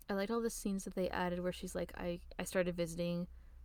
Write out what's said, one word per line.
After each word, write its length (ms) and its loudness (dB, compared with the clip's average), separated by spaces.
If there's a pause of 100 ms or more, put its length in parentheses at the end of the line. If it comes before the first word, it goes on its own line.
(120)
I 40 2
liked 140 0
all 100 2
the 100 2
scenes 340 -2
that 100 -6
they 160 4
added 300 2
where 120 0
she's 220 -6
like, 220 -2
"I, 240 -2 (180)
I 60 0
started 320 4
visiting 500 2 (380)